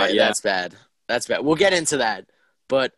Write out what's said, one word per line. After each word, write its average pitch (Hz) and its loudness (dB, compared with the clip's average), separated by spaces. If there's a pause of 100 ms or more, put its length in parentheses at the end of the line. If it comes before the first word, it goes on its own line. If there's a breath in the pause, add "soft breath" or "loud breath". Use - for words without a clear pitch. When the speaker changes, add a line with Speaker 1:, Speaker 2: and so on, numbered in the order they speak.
Speaker 1:
Right, 95 0
Speaker 2:
yeah. 110 4
Speaker 1:
that's 107 -2
bad. 92 -2 (340)
That's 120 -2
bad. 117 -2
We'll 156 2
get 190 4
into 160 -2
that. 107 -4 (420)
But, 131 0